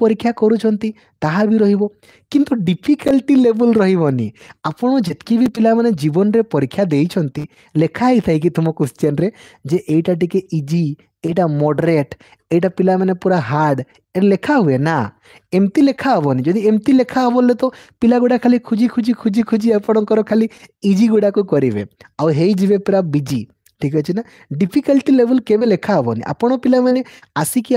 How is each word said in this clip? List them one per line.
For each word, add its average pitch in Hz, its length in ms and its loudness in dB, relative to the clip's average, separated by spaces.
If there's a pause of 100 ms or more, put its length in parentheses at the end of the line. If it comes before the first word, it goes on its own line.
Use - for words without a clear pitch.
ପରୀକ୍ଷା 220 280 0 (100)
କରୁଛନ୍ତି 220 480 0 (340)
ତାହା 160 260 0
ବି 220 140 2
ରହିବ, 202 200 2 (500)
କିନ୍ତୁ 285 200 0 (160)
difficulty 277 640 0 (100)
level 233 260 2 (120)
ରହିବନି। 156 440 0 (420)
ଆପଣ 233 220 -4 (180)
ଯେତିକି 175 320 -4
ବି 247 160 2
ପିଲାମାନେ 226 340 2 (120)
ଜୀବନରେ 196 380 2 (140)
ପରୀକ୍ଷା 139 280 -2 (100)
ଦେଇଛନ୍ତି, 147 500 -2 (380)
ଲେଖା 165 320 -2
ହେଇଥାଏ 175 320 0
କି 175 120 0
ତୁମ 165 100 0 (120)
କ୍ୱେଶ୍ଚେନରେ 151 500 -2 (420)
ଯେ 370 80 0 (160)
ଏଇଟା 165 260 0
ଟିକେ 180 200 -2 (180)
easy, 160 260 -2 (420)
ଏଇଟା 170 180 0 (160)
moderate, 151 500 0 (420)
ଏଇଟା 175 160 0 (100)
ପିଲାମାନେ 185 340 0 (100)
ପୁରା 185 160 0 (120)
hard, 147 280 0 (380)
ଏଇଟା 196 160 2
ଲେଖା 190 220 -2 (100)
ହୁଏ 139 120 2 (120)
ନା? 165 80 0 (600)
ଏମିତି 196 320 0
ଲେଖା 269 280 -4
ହବନି। 139 300 0
ଯଦି 185 220 0
ଏମିତି 214 320 2
ଲେଖା 254 240 -2
ହବ 240 100 0
ବୋଲେ 247 200 2
ତ 233 100 -4 (360)
ପିଲାଗୁଡ଼ା 240 440 2
ଖାଲି 240 140 4 (100)
ଖୋଜି, 226 260 0
ଖୋଜି, 240 260 0
ଖୋଜି, 226 220 0
ଖୋଜି 220 260 -2 (100)
ଆପଣଙ୍କର 220 420 0 (100)
ଖାଲି 226 160 2 (440)
easy 196 180 4
ଗୁଡ଼ାକୁ 208 320 2 (120)
କରିବେ, 127 300 0 (380)
ଆଉ 156 80 0 (100)
ହେଇଯିବେ 196 380 2 (100)
ପୁରା 196 140 2 (140)
busy। 135 260 -4 (400)
ଠିକ୍ 151 200 -4
ଅଛି 151 140 -4
ନା? 220 80 -6 (380)
difficulty 269 520 0
level 254 260 2 (100)
କେବେ 220 180 2
ଲେଖା 208 320 0
ହବନି। 117 240 -2 (100)
ଆପଣ 233 180 -2 (140)
ପିଲାମାନେ 254 360 2 (360)
ଆସିକି 220 400 -2